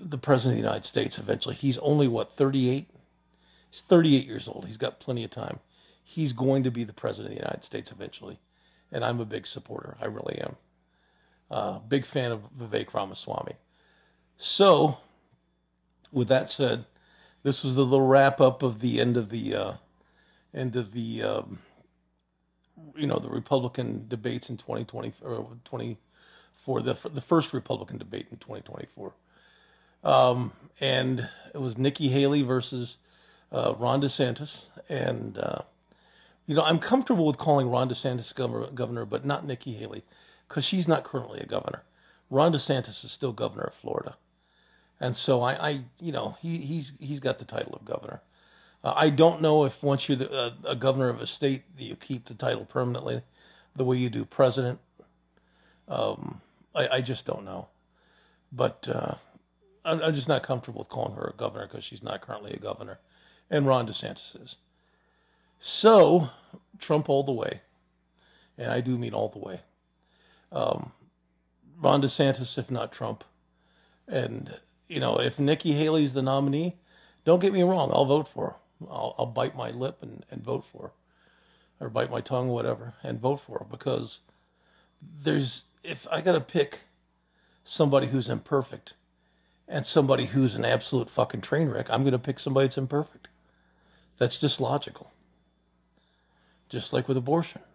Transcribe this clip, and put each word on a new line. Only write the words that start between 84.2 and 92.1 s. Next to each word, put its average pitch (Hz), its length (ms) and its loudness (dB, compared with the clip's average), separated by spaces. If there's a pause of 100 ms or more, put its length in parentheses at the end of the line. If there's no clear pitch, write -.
there's, 143 600 -2 (180)
if - 280 -12
I 160 100 -2
gotta 165 200 4
pick - 400 -2 (800)
somebody 139 460 4
who's 123 200 0
imperfect 123 640 -4 (720)
and - 180 -6
somebody 135 420 4
who's 123 280 2
an 113 100 -2
absolute 120 460 0
fucking 120 300 -2
train 151 280 0
wreck, - 220 -4
I'm 120 140 2
gonna 127 140 4